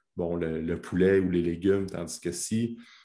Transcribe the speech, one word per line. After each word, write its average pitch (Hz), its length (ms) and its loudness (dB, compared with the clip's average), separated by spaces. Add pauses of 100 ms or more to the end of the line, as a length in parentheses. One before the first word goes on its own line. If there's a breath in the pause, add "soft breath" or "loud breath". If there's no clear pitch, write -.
(160)
bon, 87 220 -2
le, 80 240 -2
le 82 200 -4
poulet 95 380 4
ou 92 100 2
les 87 120 2
légumes. 92 460 0
Tandis 85 340 -8
que 87 100 -4
si, 117 460 -2 (280 loud breath)